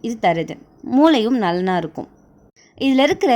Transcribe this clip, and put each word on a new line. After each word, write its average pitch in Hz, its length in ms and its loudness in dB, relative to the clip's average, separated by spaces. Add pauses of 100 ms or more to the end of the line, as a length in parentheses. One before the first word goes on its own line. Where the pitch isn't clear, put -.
இது 226 200 -8
தருது. 165 340 -2 (320)
மூளையும் 262 540 2
நலனா 180 360 -2
இருக்கும். - 320 -8 (680)
இதுல 262 260 2
இருக்கிற 320 320 0